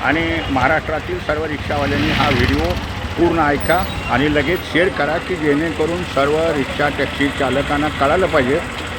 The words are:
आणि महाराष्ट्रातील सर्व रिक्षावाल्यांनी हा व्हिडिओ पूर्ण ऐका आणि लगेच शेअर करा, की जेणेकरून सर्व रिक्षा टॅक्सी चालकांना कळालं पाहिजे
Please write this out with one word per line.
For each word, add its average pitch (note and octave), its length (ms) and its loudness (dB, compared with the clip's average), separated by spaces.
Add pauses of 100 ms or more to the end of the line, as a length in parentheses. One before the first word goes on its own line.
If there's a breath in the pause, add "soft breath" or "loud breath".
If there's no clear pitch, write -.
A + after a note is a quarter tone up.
आणि E3 340 0 (120)
महाराष्ट्रातील D3+ 680 0
सर्व D3+ 240 -2
रिक्षावाल्यांनी D3 640 -2
हा D3 200 2
व्हिडिओ C#3 420 2 (480)
पूर्ण E3 200 4
ऐका D#3 460 2 (260)
आणि C#3+ 240 2
लगेच D3 240 2 (140)
शेअर F3 160 4
करा, D3+ 280 -2
की F3 200 -4
जेणेकरून D#3 680 0
सर्व D3+ 480 2
रिक्षा D3 360 0
टॅक्सी C#3 400 -2
चालकांना C#3+ 600 0
कळालं D#3 380 2
पाहिजे D3 340 2 (380)